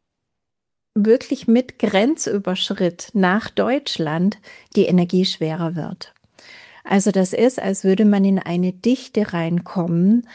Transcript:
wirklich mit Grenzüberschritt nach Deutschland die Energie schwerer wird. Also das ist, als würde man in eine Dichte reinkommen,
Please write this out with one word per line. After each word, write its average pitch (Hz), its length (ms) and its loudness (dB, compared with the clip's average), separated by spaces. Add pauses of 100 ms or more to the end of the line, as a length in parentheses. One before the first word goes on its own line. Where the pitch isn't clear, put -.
(920)
wirklich 220 540 0
mit 240 320 2
Grenzüberschritt 196 1300 -2
nach 190 360 0
Deutschland 196 880 -2 (380)
die 202 80 4
Energie 180 400 2
schwerer 165 540 -4
wird. - 360 -10 (680)
Also 202 280 0
das 190 200 0
ist, 247 260 2
als - 280 -4
würde 190 180 4
man 202 220 4
in 196 120 4
eine 180 360 -2
Dichte 220 580 -2
reinkommen, 175 1040 0